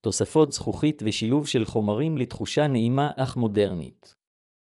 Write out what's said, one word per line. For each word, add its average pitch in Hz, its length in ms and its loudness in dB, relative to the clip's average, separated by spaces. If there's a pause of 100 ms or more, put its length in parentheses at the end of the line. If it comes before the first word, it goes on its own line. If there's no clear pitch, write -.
תוספות 139 520 2
זכוכית 147 540 -2
ושילוב 117 400 0
של 123 180 2
חומרים 117 540 0
לתחושה 127 480 -2
נעימה 135 500 2
אך 131 200 -4
מודרנית. 101 800 -2 (500)